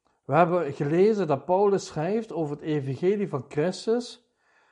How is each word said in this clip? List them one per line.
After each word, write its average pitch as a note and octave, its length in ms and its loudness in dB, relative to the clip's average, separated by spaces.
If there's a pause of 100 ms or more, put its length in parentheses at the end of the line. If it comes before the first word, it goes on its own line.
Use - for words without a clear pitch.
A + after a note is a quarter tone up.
(300)
We C3+ 60 2
hebben E3+ 360 4
gelezen F#3 540 2
dat C#3+ 180 0
Paulus G3 420 2
schrijft G3 460 -4
over D3+ 240 -4
het - 80 -12
evangelie D#3 640 -2
van C#3 200 -6
Christus. F3+ 800 -4 (440)